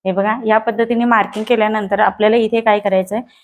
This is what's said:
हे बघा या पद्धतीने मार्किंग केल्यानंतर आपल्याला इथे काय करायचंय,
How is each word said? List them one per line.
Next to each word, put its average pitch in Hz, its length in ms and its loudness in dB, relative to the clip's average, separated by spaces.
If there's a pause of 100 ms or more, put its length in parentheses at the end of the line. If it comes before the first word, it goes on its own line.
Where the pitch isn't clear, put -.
हे 190 80 -2
बघा 202 240 -2 (100)
या 220 120 2
पद्धतीने 233 460 -2
मार्किंग 214 440 0
केल्यानंतर 214 520 0
आपल्याला 214 360 2
इथे 226 240 0
काय 214 180 2
करायचंय, 196 420 -2 (240)